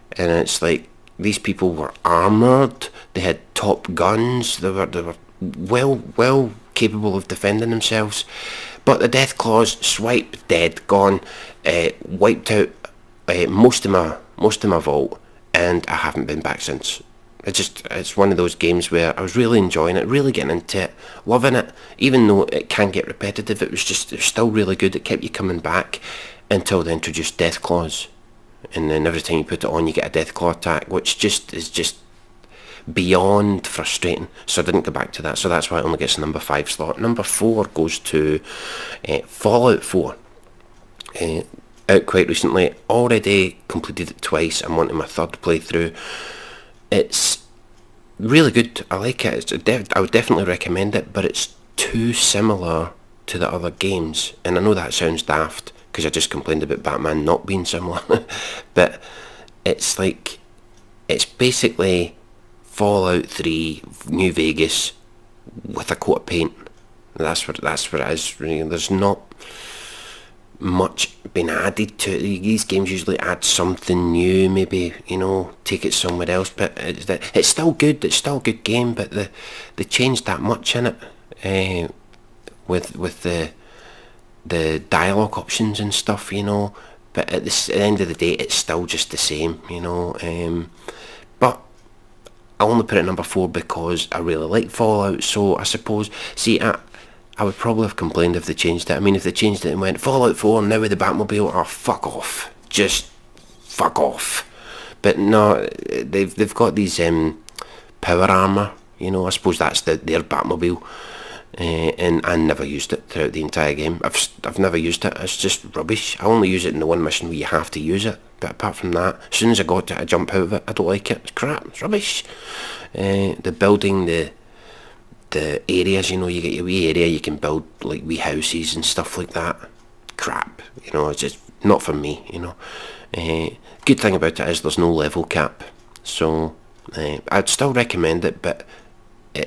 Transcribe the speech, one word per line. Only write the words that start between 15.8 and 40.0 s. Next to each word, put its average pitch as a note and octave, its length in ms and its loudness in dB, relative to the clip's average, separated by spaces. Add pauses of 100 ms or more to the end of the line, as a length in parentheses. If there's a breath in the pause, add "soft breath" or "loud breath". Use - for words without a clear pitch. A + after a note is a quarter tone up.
I D#2+ 80 -4
haven't D2+ 300 -2
been D2+ 160 -6
back D2+ 180 -4
since. - 420 -8 (440)
It G2+ 80 -6
just, - 380 -4
it's - 260 -6
one G2 140 8
of F2+ 60 4
those F2 180 2
games E2+ 360 2
where E2+ 260 2
I - 40 -4
was F#2 140 -4
really A#2 240 6
enjoying F2 360 2
it, - 120 0
really C3+ 240 2
getting C#2+ 200 -2
into F2 320 -2
it, - 100 -6 (320 loud breath)
loving B2 300 4
it. - 160 0 (260 loud breath)
Even B2+ 300 6
though G2+ 160 8
it - 260 -2
can G2+ 220 2
get F#2+ 160 -2
repetitive, G2+ 540 -4
it - 100 -2
was - 140 -4
just, - 260 -4
it - 60 -8
was - 80 -2
still A2+ 260 4
really G2+ 240 2
good. F#2+ 200 2
It - 100 -6
kept - 180 -2
you - 60 -6
coming F#2 300 -2
back E2 420 -2 (500 loud breath)
until F#2 320 2
they E2 80 -2
introduced D#2+ 460 -4
Deathclaws. E2+ 720 0 (640)
And D#2+ 160 -2
then D#2 160 2
every E2 160 0
time E2 160 -2
you D#2 60 0
put E2 200 -6
it - 60 0
on, E2 160 0
you D#2 80 0
get - 140 -2
a D#2+ 120 -2
Deathclaw E2+ 380 -2
attack, E2 300 -4
which - 320 -4
just - 340 0
is - 160 -8
just - 280 -4 (920 loud breath)
beyond F#2+ 760 4
frustrating. - 600 -4 (200 loud breath)
So - 160 0
I - 20 0
didn't F2 160 2
go - 100 -4
back - 220 -4
to - 80 -10
that. D#2 160 -4
So - 100 -2
that's E2+ 220 0
why E2+ 100 0
it - 60 -2
only D#2+ 140 0
gets C#2+ 180 0
a D#2 40 -4
number D2+ 180 -2
five C#2+ 320 -2
slot. - 280 -6
Number A#2 220 0
four G#2+ 440 2
goes D#2+ 340 -2
to, D2+ 400 0 (680 loud breath)
uh, D2+ 200 -2
Fallout A#2 560 4
four. D#2 320 -2 (1080)